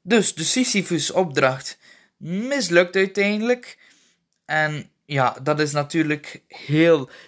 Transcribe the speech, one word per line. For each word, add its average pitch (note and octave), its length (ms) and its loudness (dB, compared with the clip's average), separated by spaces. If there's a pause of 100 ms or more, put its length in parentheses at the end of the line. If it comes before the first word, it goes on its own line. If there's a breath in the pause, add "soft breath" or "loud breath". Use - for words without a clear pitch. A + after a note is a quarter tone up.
Dus G3+ 320 2
de D#3 100 -6
Sisyphus-opdracht D#3 1300 -2 (380 soft breath)
mislukt F3+ 800 0
uiteindelijk. G#3 800 -2 (640 soft breath)
En D3+ 460 -4 (140)
ja, C3+ 380 -2
dat D3+ 180 0
is D3 120 0
natuurlijk D3+ 760 -4
heel D3+ 600 2 (200 loud breath)